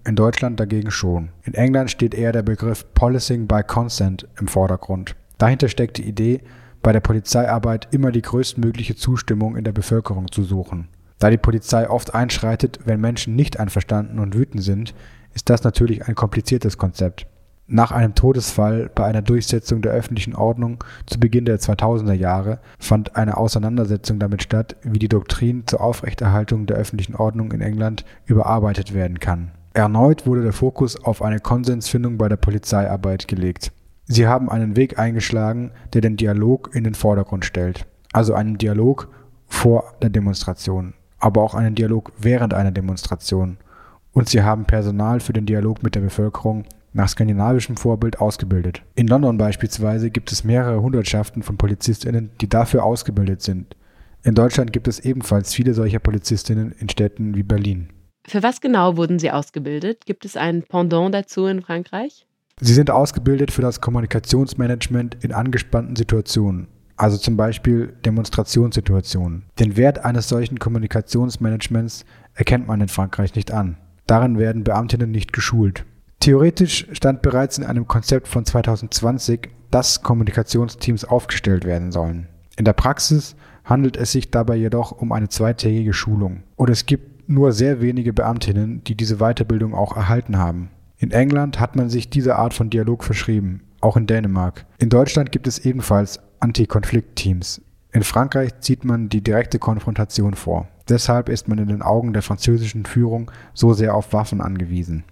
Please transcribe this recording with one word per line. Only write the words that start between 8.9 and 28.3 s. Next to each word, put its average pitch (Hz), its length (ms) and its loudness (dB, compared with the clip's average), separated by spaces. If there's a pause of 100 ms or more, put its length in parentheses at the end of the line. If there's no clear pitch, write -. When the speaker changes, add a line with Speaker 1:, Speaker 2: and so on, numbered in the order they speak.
Speaker 1:
Zustimmung 113 600 -2
in 110 80 -6
der 110 80 -2
Bevölkerung 101 580 -2
zu 101 120 -2
suchen. 87 460 -4 (300)
Da 208 120 6
die 117 80 8
Polizei 113 500 0
oft - 260 -2
einschreitet, 117 720 -2
wenn 110 160 0
Menschen 113 360 -2
nicht 147 220 0
einverstanden 107 600 -2
und 101 160 -2
wütend 110 280 0
sind, 101 320 -2 (400)
ist - 140 -4
das 120 160 4
natürlich 120 420 2
ein 113 100 -4
kompliziertes 113 600 -2
Konzept. 92 480 -2 (420)
Nach 117 240 4
einem 113 240 2
Todesfall 113 760 2
bei - 120 0
einer 107 180 0
Durchsetzung 117 580 0
der 110 120 0
öffentlichen 110 420 -4
Ordnung 117 480 -2 (240)
zu - 140 -6
Beginn 120 240 4
der 113 160 0
zweitausender 107 520 0
Jahre 95 460 0 (220)
fand 107 340 0
eine 107 220 0
Auseinandersetzung 110 840 0
damit 101 240 -2
statt, - 400 -2
wie 107 160 -2
die 107 100 0
Doktrin 117 580 0
zur - 140 -2
Aufrechterhaltung 107 840 0
der 107 100 0
öffentlichen 104 380 -4
Ordnung 110 380 -2
in 107 80 -4
England 107 440 -2 (220)
überarbeitet 104 640 2